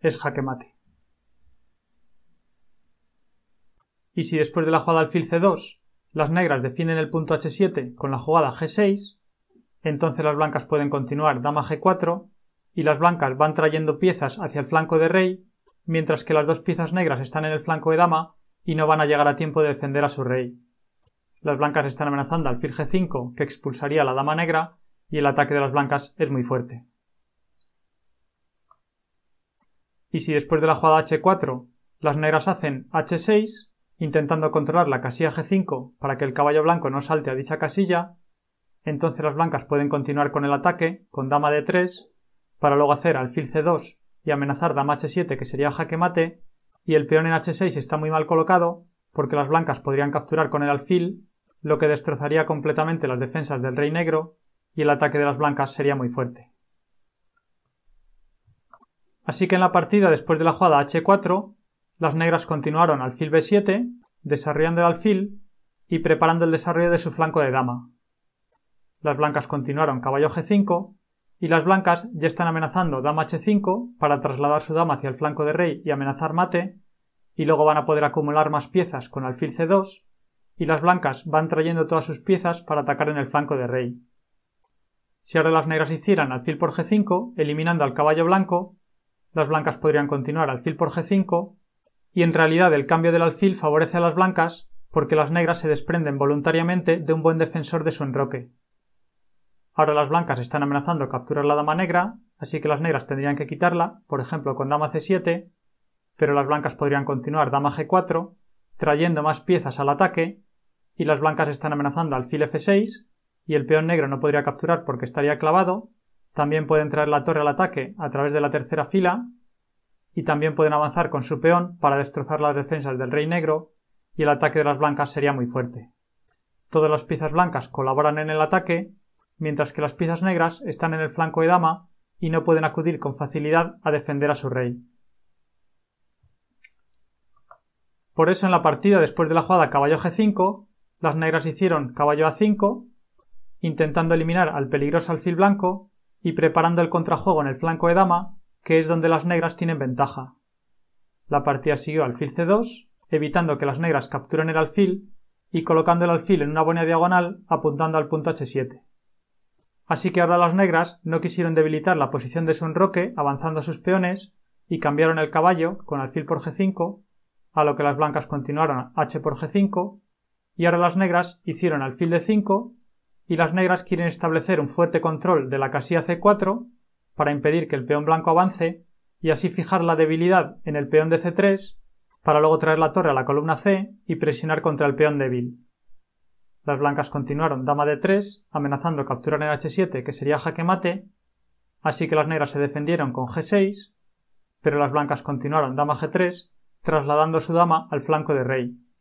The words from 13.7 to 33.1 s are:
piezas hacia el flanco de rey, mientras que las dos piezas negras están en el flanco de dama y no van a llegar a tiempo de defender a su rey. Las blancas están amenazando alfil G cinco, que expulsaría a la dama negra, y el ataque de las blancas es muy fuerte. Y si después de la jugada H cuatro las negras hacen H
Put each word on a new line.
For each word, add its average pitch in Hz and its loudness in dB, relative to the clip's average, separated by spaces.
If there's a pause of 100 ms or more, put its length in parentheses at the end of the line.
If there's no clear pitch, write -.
piezas 175 0
hacia 151 -6
el 135 -6
flanco 160 0
de 160 4
rey, 185 0 (420)
mientras 160 -2
que 156 -2
las 151 2
dos 160 0
piezas 165 -4
negras 156 0
están 156 -4
en 156 -2
el 151 -2
flanco 156 -2
de 160 4
dama 170 2 (300)
y 160 -2
no 156 0
van 156 4
a 151 2
llegar 147 4
a 143 2
tiempo 156 -2
de 151 2
defender 139 -2
a 139 2
su 139 -8
rey. 123 -4 (840)
Las 147 -2
blancas 147 0
están 139 -6
amenazando 143 -2
alfil 123 -4
G 151 -6
cinco, 147 -2
que 151 -2
expulsaría 143 -2
a 139 2
la 131 2
dama 143 0
negra, 160 -2 (340)
y 151 -4
el 143 2
ataque 139 2
de 143 2
las 139 0
blancas 139 -2
es 151 -2
muy 131 -2
fuerte. 120 -6 (3250)
Y 160 -4
si - -4
después 147 2
de 156 2
la 156 4
jugada 156 4
H 156 0
cuatro 147 0 (320)
las 147 0
negras 156 0
hacen 147 -4
H 160 -2